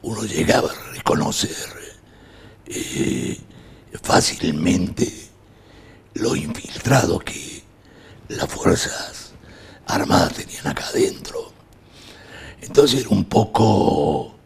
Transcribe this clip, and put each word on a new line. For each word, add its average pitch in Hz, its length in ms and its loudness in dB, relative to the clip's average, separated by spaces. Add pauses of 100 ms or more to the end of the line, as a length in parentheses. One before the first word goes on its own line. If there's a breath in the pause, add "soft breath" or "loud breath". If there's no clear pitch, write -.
uno 110 220 -6
llegaba - 460 2
a - 220 -14
reconocer, - 760 -2 (960 loud breath)
eh, - 720 -4 (640 loud breath)
fácilmente 87 1080 2 (1000 loud breath)
lo 117 240 -2
infiltrado - 840 0
que - 440 -12 (680 loud breath)
las - 220 -4
Fuerzas - 840 -2 (540 loud breath)
Armadas - 480 2
tenían - 320 -10
acá - 220 -6
adentro. - 600 -2 (1120 loud breath)
Entonces 135 400 6
era - 80 -8
un 95 160 4
poco 101 1080 2 (120)